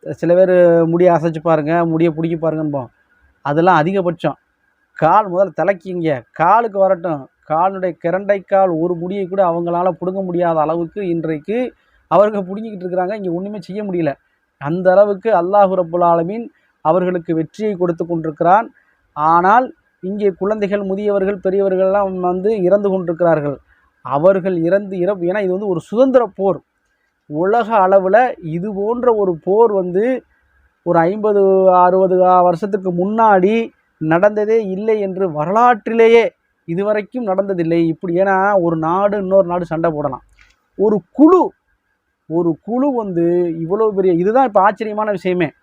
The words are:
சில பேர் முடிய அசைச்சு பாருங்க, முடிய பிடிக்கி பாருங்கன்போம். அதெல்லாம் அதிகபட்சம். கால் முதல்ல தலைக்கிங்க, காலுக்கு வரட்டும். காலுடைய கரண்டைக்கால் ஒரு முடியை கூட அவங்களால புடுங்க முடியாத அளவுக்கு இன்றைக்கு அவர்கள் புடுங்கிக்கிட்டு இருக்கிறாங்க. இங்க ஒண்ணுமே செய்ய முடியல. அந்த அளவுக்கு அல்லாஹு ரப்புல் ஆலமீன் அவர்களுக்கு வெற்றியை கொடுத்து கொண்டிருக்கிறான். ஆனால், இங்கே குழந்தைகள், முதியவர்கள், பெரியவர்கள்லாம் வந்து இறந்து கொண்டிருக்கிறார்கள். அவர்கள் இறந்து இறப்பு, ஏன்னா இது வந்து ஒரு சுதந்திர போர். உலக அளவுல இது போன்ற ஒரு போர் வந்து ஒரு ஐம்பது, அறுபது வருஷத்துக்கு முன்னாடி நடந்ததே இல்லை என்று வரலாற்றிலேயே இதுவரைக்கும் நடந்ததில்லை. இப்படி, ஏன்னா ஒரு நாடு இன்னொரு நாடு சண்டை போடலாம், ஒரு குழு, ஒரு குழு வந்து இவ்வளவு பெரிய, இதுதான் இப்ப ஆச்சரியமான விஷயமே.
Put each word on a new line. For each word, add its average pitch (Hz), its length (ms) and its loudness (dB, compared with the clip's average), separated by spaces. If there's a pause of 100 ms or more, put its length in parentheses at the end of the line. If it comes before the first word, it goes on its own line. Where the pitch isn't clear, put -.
சில 165 300 0
பேர் 180 520 6
முடிய 175 260 4
அசைச்சு 160 300 0
பாருங்க, 165 440 0
முடிய 165 240 0
பிடிக்கி 165 260 -4
பாருங்கன்போம். 156 540 -4 (540)
அதெல்லாம் 160 360 2
அதிகபட்சம். 175 560 -2 (600)
கால் 190 340 2
முதல்ல 180 260 -2
தலைக்கிங்க, 170 680 -4 (100)
காலுக்கு 202 460 2
வரட்டும். 175 500 -2 (200)
காலுடைய 185 540 -2
கரண்டைக்கால் 190 760 0
ஒரு 175 140 -2
முடியை 180 320 -6
கூட 190 180 0
அவங்களால 170 460 0
புடுங்க 185 340 -6
முடியாத 170 360 -2
அளவுக்கு 170 480 -4
இன்றைக்கு 165 640 -6 (380)
அவர்கள் 202 320 2
புடுங்கிக்கிட்டு 196 420 -12
இருக்கிறாங்க. 180 280 -4
இங்க 196 200 -6
ஒண்ணுமே 196 280 -8
செய்ய 208 240 -10
முடியல. 170 320 -4 (440)
அந்த 175 300 0
அளவுக்கு 202 400 2
அல்லாஹு 190 440 2
ரப்புல் 175 280 -2
ஆலமீன் 175 480 0 (340)
அவர்களுக்கு 175 500 -2
வெற்றியை 196 400 -4
கொடுத்து 175 320 -4
கொண்டிருக்கிறான். 170 680 0 (440)
ஆனால், 175 560 2 (300)
இங்கே 202 260 -4
குழந்தைகள், 202 540 -2
முதியவர்கள், 202 540 -2
பெரியவர்கள்லாம் 190 840 0
வந்து 185 420 -2
இறந்து 196 280 2
கொண்டிருக்கிறார்கள். 165 680 -2 (460)
அவர்கள் 170 580 0
இறந்து 190 360 -2
இறப்பு, 175 280 -2
ஏன்னா 202 160 -2
இது 185 100 -2
வந்து 202 160 -4
ஒரு 175 120 -2
சுதந்திர 240 540 0
போர். 190 280 -2 (680)
உலக 208 480 0
அளவுல 196 560 4 (100)
இது 175 300 -6
போன்ற 233 400 -2
ஒரு 185 300 -2
போர் 214 280 2
வந்து 196 500 -2 (640)
ஒரு 170 120 2
ஐம்பது, 190 760 2
அறுபது 180 420 4 (240)
வருஷத்துக்கு 185 500 -2
முன்னாடி 208 800 2 (300)
நடந்ததே 208 680 0
இல்லை 214 320 -2
என்று 190 320 -4
வரலாற்றிலேயே 226 1000 2 (340)
இதுவரைக்கும் 208 580 -4
நடந்ததில்லை. 175 600 -2
இப்படி, 170 280 -4
ஏன்னா 196 460 2
ஒரு 170 160 -2
நாடு 190 420 -2
இன்னொரு 190 280 2
நாடு 175 180 -4
சண்டை 165 260 -2
போடலாம், 147 320 -6 (560)
ஒரு 202 240 0 (100)
குழு, 311 400 4 (760)
ஒரு 165 320 -2
குழு 254 320 -2
வந்து 175 680 -2
இவ்வளவு 208 340 -2
பெரிய, 185 200 2
இதுதான் 220 320 2
இப்ப 202 160 2
ஆச்சரியமான 214 480 -2
விஷயமே. 180 420 -4 (100)